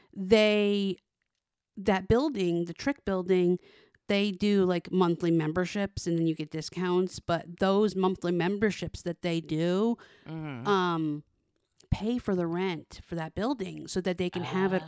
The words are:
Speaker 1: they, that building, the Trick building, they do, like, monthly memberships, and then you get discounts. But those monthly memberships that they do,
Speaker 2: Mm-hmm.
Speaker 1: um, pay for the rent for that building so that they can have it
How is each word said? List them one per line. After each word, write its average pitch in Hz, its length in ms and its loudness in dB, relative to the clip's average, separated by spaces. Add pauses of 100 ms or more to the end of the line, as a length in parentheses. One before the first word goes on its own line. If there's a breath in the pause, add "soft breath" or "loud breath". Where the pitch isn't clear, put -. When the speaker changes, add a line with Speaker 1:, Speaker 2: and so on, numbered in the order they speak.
(140)
Speaker 1:
they, 202 840 2 (800)
that 190 300 0
building, 202 580 2
the 165 80 -10
Trick - 320 -4
building, 180 540 2 (480 soft breath)
they 202 240 2
do, 202 340 4
like, 180 260 0
monthly 170 400 2
memberships, 170 760 0
and 170 120 2
then 165 80 2
you 160 80 0
get 151 160 -8
discounts. 180 680 -2
But 170 400 -4
those 196 360 2
monthly 185 360 0
memberships 180 720 -2
that 170 180 -8
they 165 200 -2
do, 175 560 0 (300 loud breath)
Speaker 2:
Mm-hmm. 151 400 -8
Speaker 1:
um, 165 560 0 (680)
pay 233 260 0
for 208 180 -2
the 175 120 0
rent 170 580 -4
for - 100 -10
that 160 200 -8
building 185 520 -6
so 185 140 -4
that 180 160 -2
they 180 120 -2
can 180 140 -6
have 185 300 0
it 185 140 0